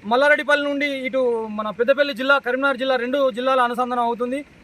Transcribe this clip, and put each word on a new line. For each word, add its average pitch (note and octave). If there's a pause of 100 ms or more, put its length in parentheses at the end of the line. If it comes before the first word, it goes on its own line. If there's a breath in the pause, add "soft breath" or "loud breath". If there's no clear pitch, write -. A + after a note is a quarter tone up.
మల్లారెడ్డిపల్లి C#4+
నుండి C#4+
ఇటు B3+
మన G#3+
పెద్దపల్లి C4
జిల్లా, C4+
కరీంనగర్ C4
జిల్లా, B3+
రెండు B3+
జిల్లాల C4
అనుసంధానం A#3+
అవుతుంది. B3 (200)